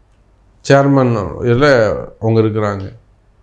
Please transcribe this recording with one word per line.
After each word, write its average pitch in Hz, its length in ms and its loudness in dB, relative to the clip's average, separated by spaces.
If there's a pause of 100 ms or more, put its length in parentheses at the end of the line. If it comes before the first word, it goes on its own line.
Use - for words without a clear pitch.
(680)
சேர்மன் 139 460 2 (240)
இதுல 120 560 2 (240)
அவங்க 110 220 0
இருக்கிறாங்க. 104 520 -4 (500)